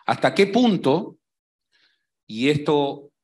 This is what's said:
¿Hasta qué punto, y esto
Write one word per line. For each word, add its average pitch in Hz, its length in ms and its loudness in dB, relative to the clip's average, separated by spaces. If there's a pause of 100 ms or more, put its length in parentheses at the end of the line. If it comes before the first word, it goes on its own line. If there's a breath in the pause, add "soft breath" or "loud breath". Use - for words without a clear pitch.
¿Hasta - 300 0
qué 196 120 4
punto, 196 720 0 (1120)
y 117 220 -2
esto 147 600 -2 (120)